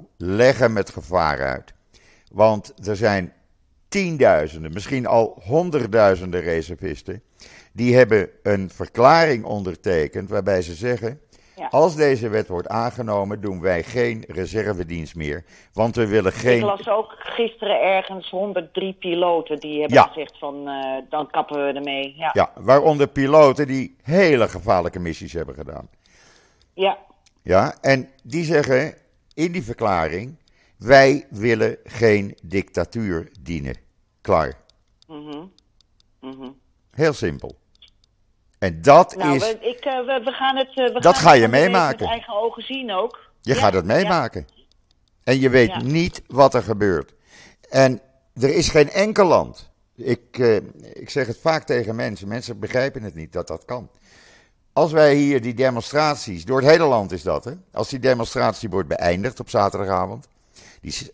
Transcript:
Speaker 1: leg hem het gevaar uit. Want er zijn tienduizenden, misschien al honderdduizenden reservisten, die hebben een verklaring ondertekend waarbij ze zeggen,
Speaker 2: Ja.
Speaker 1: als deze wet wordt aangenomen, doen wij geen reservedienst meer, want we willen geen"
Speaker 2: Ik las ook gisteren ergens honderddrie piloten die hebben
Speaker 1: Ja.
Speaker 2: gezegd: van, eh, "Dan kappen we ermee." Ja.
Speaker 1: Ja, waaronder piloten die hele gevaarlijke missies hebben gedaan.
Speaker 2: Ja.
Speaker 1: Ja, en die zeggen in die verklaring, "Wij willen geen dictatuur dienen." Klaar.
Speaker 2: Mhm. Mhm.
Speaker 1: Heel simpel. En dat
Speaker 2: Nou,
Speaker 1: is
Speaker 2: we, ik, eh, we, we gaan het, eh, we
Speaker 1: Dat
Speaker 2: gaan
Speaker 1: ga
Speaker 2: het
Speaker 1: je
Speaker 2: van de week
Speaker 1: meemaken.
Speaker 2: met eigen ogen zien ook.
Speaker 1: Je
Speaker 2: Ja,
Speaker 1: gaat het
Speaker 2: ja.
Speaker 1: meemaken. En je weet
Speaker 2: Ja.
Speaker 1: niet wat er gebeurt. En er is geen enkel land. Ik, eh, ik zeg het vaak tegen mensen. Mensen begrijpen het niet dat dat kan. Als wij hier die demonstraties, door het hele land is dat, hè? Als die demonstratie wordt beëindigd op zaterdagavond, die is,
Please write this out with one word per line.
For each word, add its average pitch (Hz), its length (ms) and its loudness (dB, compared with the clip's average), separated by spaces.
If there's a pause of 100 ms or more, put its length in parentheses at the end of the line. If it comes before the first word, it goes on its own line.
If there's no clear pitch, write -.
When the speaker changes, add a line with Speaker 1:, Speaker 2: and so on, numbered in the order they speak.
(180)
Speaker 1:
leg 107 420 2
hem 117 180 2
het 98 120 -2
gevaar 80 580 -2
uit. - 260 -8 (580)
Want 104 560 0
er 107 80 -4
zijn 98 380 -2 (540)
tienduizenden, 87 840 0
misschien 120 320 -6
al 113 400 0
honderdduizenden 107 960 0
reservisten, 85 840 -6 (500)
die 120 220 2
hebben 110 340 6 (140)
een 98 260 -2
verklaring 135 760 2
ondertekend 95 840 -4
waarbij 98 320 0
ze 85 120 -8
zeggen, 117 460 -6 (360)
Speaker 2:
Ja. 160 120 -10
Speaker 1:
als 156 280 2
deze 131 340 0
wet 104 180 -2
wordt 90 200 -8
aangenomen, 104 760 -4
doen 95 200 -8
wij 87 220 0
geen 120 440 -4
reservedienst 87 880 -6
meer, 78 280 -8 (300)
want 110 220 -2
we 117 120 0
willen 98 260 2
geen" 120 240 2
Speaker 2:
Ik 117 60 0
las 202 260 -4
ook 214 300 -2
gisteren 208 640 -4
ergens 190 480 -2
honderddrie 185 640 -6
piloten 170 680 -2
die 151 200 -8
hebben 143 180 2
Speaker 1:
Ja. 113 60 10
Speaker 2:
gezegd: - 340 -8
van, 143 300 -12
eh, 135 300 -8 (120)
"Dan 151 200 -6
kappen 147 380 -4
we 139 60 -2
ermee." 139 440 -8
Ja. 160 160 -4
Speaker 1:
Ja, - 260 0
waaronder 143 480 4
piloten 143 600 4
die 131 340 -6
hele 151 480 2
gevaarlijke 90 500 -2
missies 85 340 -8
hebben 71 220 -8
gedaan. 71 340 -16 (840)
Speaker 2:
Ja. 190 240 -2 (440)
Speaker 1:
Ja, 101 400 0
en 135 280 0 (140)
die 147 220 -6
zeggen 143 500 0 (380)
in 170 180 -4
die 175 120 -8
verklaring, 104 760 -4 (400)
"Wij 135 520 4
willen 113 540 -2
geen 104 600 0
dictatuur 90 960 -6
dienen." 71 360 -8 (460)
Klaar. 80 320 0 (540)
Speaker 2:
Mhm. 151 380 -14 (760)
Mhm. 131 280 -16 (420)
Speaker 1:
Heel 151 220 -2
simpel. 76 420 -8 (1040)
En 82 220 -4
dat 156 340 8
Speaker 2:
Nou, 151 200 0
Speaker 1:
is 131 60 0 (100)
Speaker 2:
we, 220 80 -8
ik, 240 260 -6
eh, 262 200 -4
we, 262 180 -4
we 254 80 -6
gaan 262 240 -2
het, 262 120 -2
eh, 262 260 -2
we 247 60 -4
Speaker 1:
Dat - 40 -2 (120)
Speaker 2:
gaan - 80 -2
Speaker 1:
ga 170 80 8
Speaker 2:
het 143 60 10
Speaker 1:
je 117 40 6
Speaker 2:
van 113 100 4
de 131 60 4
week 156 140 6
Speaker 1:
meemaken. 160 280 0
Speaker 2:
met - 100 -4
eigen 233 240 -8
ogen 226 300 -4
zien 262 280 -10
ook. 196 280 -4 (220)
Speaker 1:
Je - 120 -2
Speaker 2:
Ja, 113 60 -2
Speaker 1:
gaat 98 140 2
het 90 140 0
Speaker 2:
ja. 110 80 0
Speaker 1:
meemaken. 160 520 -2 (760)
En 131 160 2
je 131 100 4
weet 123 200 6
Speaker 2:
Ja. 180 120 -4
Speaker 1:
niet 160 460 -2
wat 135 260 4
er 117 100 0
gebeurt. 98 500 -2 (560)
En 131 320 2 (320)
er 135 220 0
is 165 140 0
geen 147 200 4
enkel 202 360 2
land. 92 460 0 (240)
Ik, - 440 -6
eh, 117 160 4 (380)
ik - 160 -18
zeg 135 180 -4
het 117 120 -8
vaak 160 240 -2
tegen 113 320 -2
mensen. 113 320 -8
Mensen 117 320 -10
begrijpen 123 440 -4
het 90 120 -12
niet 80 180 -14
dat 87 140 -6
dat 82 180 -12
kan. 120 240 -12 (840)
Als 151 180 2
wij 151 240 6
hier 143 260 2
die 120 120 -6
demonstraties, 123 920 -2
door 127 160 -2
het 135 80 4
hele 170 160 6
land 107 260 0
is 90 120 -8
dat, 80 200 -2
hè? 120 80 -12 (200)
Als - 180 -6
die 131 100 -8
demonstratie 120 720 0
wordt 87 180 -2
beëindigd 90 520 -2
op - 100 -14
zaterdagavond, 98 800 -2 (540)
die 71 100 -14
is, - 220 -12